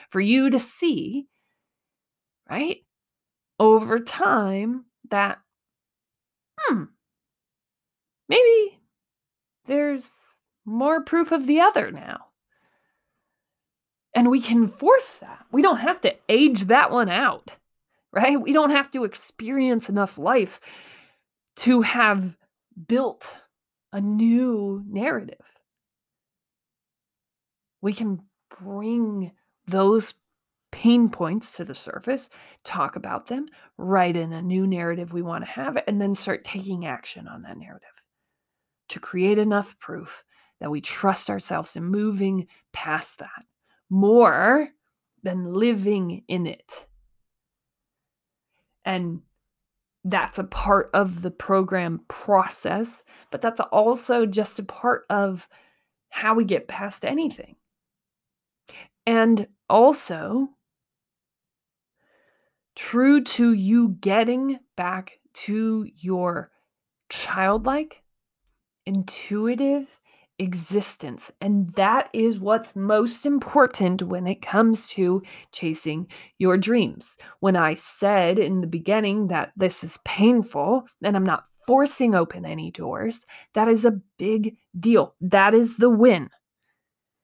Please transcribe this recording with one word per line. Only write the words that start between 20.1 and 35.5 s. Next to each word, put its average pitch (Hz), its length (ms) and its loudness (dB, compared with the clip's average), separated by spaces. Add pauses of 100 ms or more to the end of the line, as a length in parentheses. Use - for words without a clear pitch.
life 202 400 0 (1000)
to 247 240 4
have 202 560 0 (500)
built 247 520 -4 (520)
a 202 80 -8
new 214 880 0
narrative. 208 580 -8 (2250)
We 202 120 -2
can 196 280 -6 (400)
bring 202 680 -4 (340)
those 196 480 2 (580)
pain 233 380 4
points 185 480 -6
to 170 80 -12
the 143 80 -14
surface, - 560 -8 (340)
talk 165 320 -6
about - 320 -10
them, 277 200 -8 (300)
write 180 380 0
in 165 160 -6
a 165 100 -10
new 185 260 0
narrative 170 440 -4
we 175 100 -6
want 170 220 -8
to - 80 -14